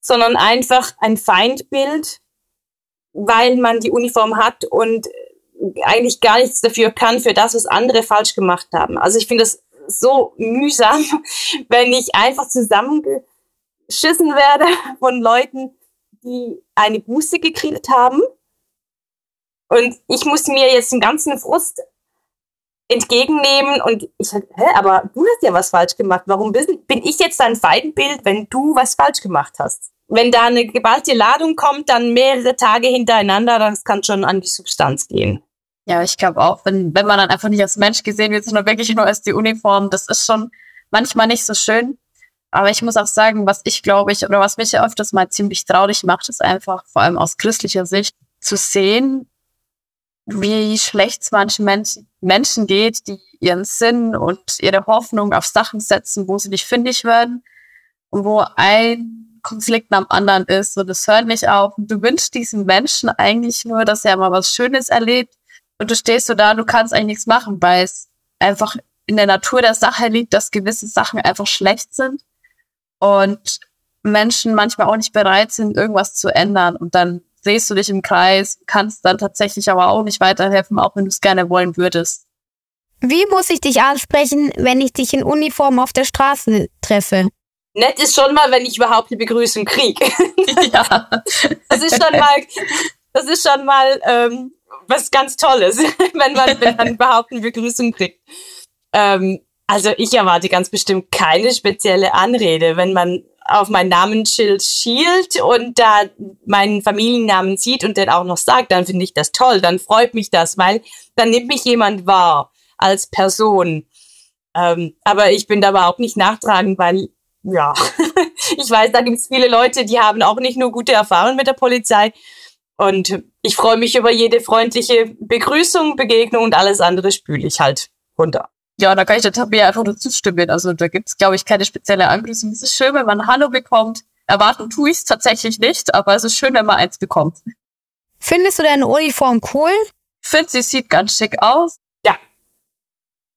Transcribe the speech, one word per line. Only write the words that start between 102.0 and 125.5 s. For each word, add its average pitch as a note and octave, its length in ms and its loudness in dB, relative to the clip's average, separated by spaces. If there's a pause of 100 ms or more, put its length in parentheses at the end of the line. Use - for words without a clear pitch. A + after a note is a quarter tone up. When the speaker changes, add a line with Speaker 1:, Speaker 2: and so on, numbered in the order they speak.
Speaker 1:
Anrede. E3+ 640 2
Wenn F3+ 160 0
man F3+ 320 -2 (200)
auf G#3 240 2
mein F#3+ 200 2
Namensschild G3+ 760 2
schielt F4 800 0
und A#3+ 380 0
da G#3+ 240 6 (440)
meinen G3+ 360 0
Familiennamen G#3 720 0
sieht B3+ 280 -2
und G#3+ 120 -4
den G3 120 0
auch F3 160 2
noch F3+ 140 -4
sagt, B3 340 0
dann F3+ 140 2
finde F#3 180 -4
ich - 80 -10
das - 200 -4
toll, B3 280 4
dann F3+ 180 2
freut A#3 360 2
mich G#3+ 160 -6
das, E3+ 260 0
weil G3 260 2 (320)
dann A3+ 160 2
nimmt A#3+ 180 0
mich C#4 160 -4
jemand G#3+ 420 0
wahr F3 460 2 (260)
als G3 280 0
Person. F#3+ 800 0 (720)
Ähm, E3+ 480 -2
aber G3+ 260 4
ich G#3 160 0
bin G#3 140 0
da G3 100 4
überhaupt F#3 280 2
nicht A#3 180 -4
nachtragend, G3 640 0
weil, F3+ 300 0 (340)
ja, D#3 320 -2 (400)
<laughs> - 420 -2
ich C4+ 140 -8
weiß, A3 220 4
da A#3+ 100 2
gibt's A#3+ 260 -4
viele B3+ 200 2
Leute, A#3+ 360 2
die A3+ 160 0
haben G#3+ 220 2
auch G#3 140 2
nicht B3 200 -4
nur B3+ 160 -2
gute A#3 200 -2
Erfahrungen G#3+ 440 2
mit C4 100 0
der C4+ 60 2
Polizei. A#3 600 0 (640)
Und F#3+ 460 -2 (200)
ich - 140 -4
freue A3+ 200 2
mich A3+ 180 -2
über A#3 160 4
jede A#3 300 2
freundliche A3+ 800 0
Begrüßung, D4 760 0